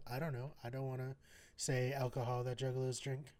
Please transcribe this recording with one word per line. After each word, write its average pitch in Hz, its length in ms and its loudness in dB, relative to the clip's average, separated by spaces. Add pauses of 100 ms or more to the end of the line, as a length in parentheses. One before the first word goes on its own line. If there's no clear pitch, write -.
I 120 120 -2
don't 156 140 0
know. 127 200 -4 (100)
I 117 60 -6
don't 135 180 -2
wanna 131 300 -4 (400)
say 127 360 4
alcohol 123 500 2
that 123 160 0
juggalos 131 420 2
drink. 135 380 -4